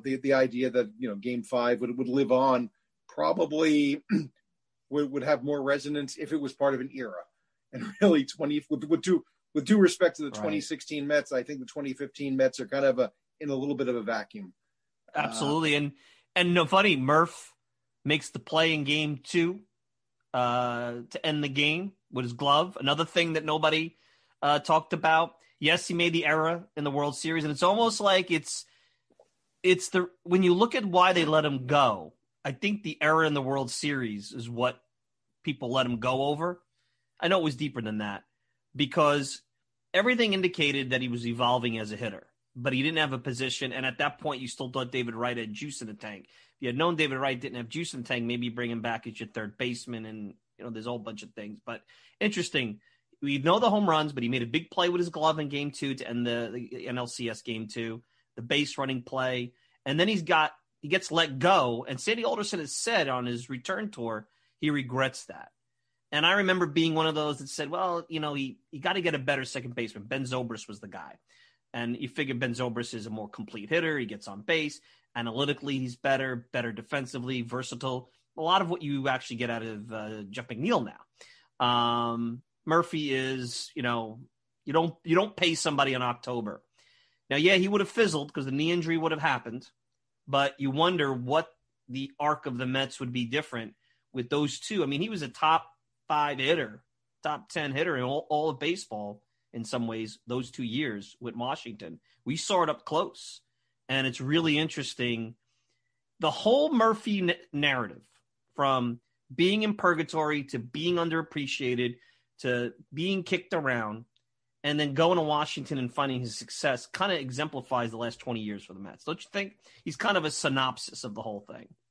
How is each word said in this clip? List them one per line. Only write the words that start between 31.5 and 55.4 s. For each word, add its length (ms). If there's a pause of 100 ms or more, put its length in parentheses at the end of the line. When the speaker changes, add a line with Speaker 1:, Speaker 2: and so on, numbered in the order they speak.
Speaker 2:
go, 480 (280)
I 100
think 300
the 200
error 220
in 100
the 80
World 280
Series 640
is 160
what 320 (640)
people 260
let 140
him 140
go 260
over. 380 (580)
I 80
know 120
it 40
was 120
deeper 260
than 160
that 240 (520)
because 680 (500)
everything 400
indicated 580
that 120
he 60
was 180
evolving 500
as 160
a 40
hitter, 300 (300)
but 160
he 100
didn't 140
have 160
a 60
position. 560
And 100
at 140
that 220
point, 200
you 80
still 220
thought 200
David 240
Wright 220
had 160
juice 300
in 60
the 40
tank. 360
If 340
you 60
had 100
known 180
David 220
Wright 200
didn't 200
have 100
juice 240
in 80
the 80
tank, 160
maybe 220
you 60
bring 180
him 100
back 260
as 140
your 80
third 300
baseman. 480
And, 280 (220)
you 80
know, 60
there's 160
a 40
whole 80
bunch 240
of 120
things, 300
but 180 (360)
interesting. 640 (420)
We 140
know 220
the 100
home 200
runs, 260
but 80
he 80
made 120
a 40
big 240
play 180
with 120
his 100
glove 280
in 120